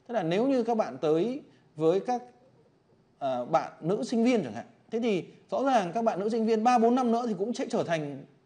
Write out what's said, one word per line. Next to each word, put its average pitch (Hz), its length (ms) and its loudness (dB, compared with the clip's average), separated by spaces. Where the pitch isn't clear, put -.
Tức 233 80 -10
là 208 80 0
nếu 180 240 0
như 269 160 2
các 233 140 -2
bạn 135 220 -4
tới 180 440 0
với 160 240 4
các, 240 220 -2
à, 127 260 -4
bạn 151 360 0
nữ 202 240 -2
sinh 226 200 0
viên 233 200 4
chẳng 110 100 -8
hạn, 117 120 -10
thế 226 100 -4
thì 214 240 0
rõ 220 140 -2
ràng 214 280 2
các 226 120 -2
bạn 185 160 0
nữ 202 80 -2
sinh 220 180 0
viên 220 180 0
ba 247 140 6
bốn 226 160 4
năm 254 180 2
nữa 233 140 0
thì 220 120 -2
cũng 220 160 -4
sẽ 254 160 -4
trở 190 120 -2
thành 147 420 -4